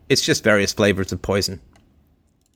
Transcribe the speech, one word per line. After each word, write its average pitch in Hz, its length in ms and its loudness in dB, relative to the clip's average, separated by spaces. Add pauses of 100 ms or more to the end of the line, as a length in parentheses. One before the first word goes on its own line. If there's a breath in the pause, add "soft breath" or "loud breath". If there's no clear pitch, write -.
It's 131 140 2
just - 200 -2
various 104 300 2
flavors 98 380 0
of 92 100 -8
poison. 95 380 -4 (960)